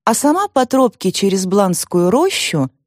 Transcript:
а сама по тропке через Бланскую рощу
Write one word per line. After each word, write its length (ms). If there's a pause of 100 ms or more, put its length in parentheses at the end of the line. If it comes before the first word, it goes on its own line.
а 100
сама 320
по 180
тропке 460
через 360
Бланскую 640
рощу 600 (160)